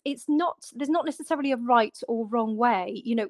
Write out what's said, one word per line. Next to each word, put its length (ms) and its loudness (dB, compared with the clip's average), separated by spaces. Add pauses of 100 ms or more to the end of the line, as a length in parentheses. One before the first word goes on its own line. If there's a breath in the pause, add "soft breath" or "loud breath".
it's 220 -6
not, 460 0
there's 160 -4
not 140 2
necessarily 480 -2
a 40 2
right 420 2 (100)
or 180 -2
wrong 300 -2
way. 480 0
You 120 -2
know, 140 -2